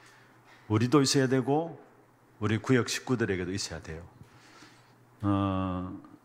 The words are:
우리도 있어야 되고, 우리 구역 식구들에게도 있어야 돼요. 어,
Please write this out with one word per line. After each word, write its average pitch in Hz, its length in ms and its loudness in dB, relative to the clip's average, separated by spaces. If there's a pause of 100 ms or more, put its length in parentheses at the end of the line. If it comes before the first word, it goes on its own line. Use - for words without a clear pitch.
(680)
우리도 120 320 4
있어야 131 260 4
되고, 135 560 -2 (560)
우리 107 200 0
구역 120 320 2
식구들에게도 95 600 -2
있어야 87 300 -8
돼요. 82 220 -12 (1200)
어, 95 760 -2 (260)